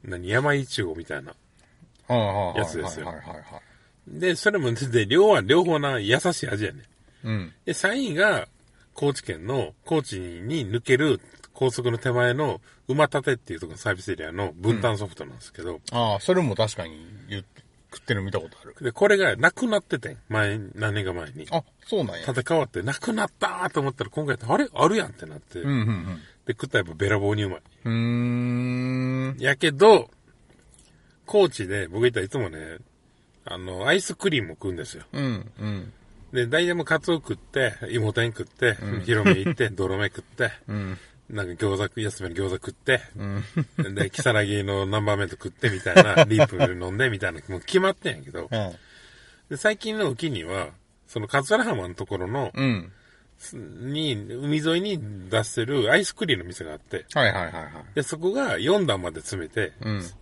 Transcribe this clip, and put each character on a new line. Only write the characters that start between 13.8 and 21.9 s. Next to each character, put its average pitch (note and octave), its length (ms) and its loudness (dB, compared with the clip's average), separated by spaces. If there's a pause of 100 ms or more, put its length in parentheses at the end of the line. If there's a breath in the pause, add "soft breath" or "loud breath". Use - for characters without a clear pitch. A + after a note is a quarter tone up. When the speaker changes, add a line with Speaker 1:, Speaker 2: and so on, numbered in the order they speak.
Speaker 1:
ー F#2+ 60 2
ビ F#2 60 -14
ス G2 100 -4
エ E2 40 -2
リ D#2 80 -8
ア D#2+ 60 -8
の F2+ 240 -4
分 G#2 260 0
担 A2+ 160 0
ソ G2+ 120 -6
フ - 80 -16
ト D#2 100 -10
な C2+ 60 -16
ん B1 40 -18
で A#1+ 60 -20
す - 100 -20
け E2 100 -14
ど。 E2+ 120 -6
Speaker 2:
う - 20 -10
ん。 - 40 -14 (100)
あ A#2 260 2
あ、 G2+ 40 -4
そ - 140 2
れ F3+ 60 4
も B2+ 140 0
確 A2 220 0
か F2 100 -8
に D#2+ 180 -16 (240)
言 G2+ 120 -8
っ、 F#2+ 40 -14 (480)
食 - 100 -18
っ - 40 -20
て A#2+ 80 0
る G2+ 60 -2
の F#2+ 60 -4
見 G2 60 -6
た G2 60 -2
こ E2 100 -8
と - 120 -20
あ - 40 -20
る。 - 160 -20
Speaker 1:
で、 B2 120 -2
こ G3+ 160 4
れ G3+ 80 8
が F3 200 4
な D#3 140 4
く - 160 -4
な G#3+ 120 2
っ F#3 40 0
て - 160 -4
て - 120 -8
ん。 - 80 -16 (100)
前、 G#2+ 320 0 (140)
何 G#2+ 200 -2
年 G#2 100 -2
か F#2 80 -2
前 E2+ 200 -8
に。 B2+ 180 -14
Speaker 2:
あ、 D#3+ 120 0 (220)
そ G3+ 180 0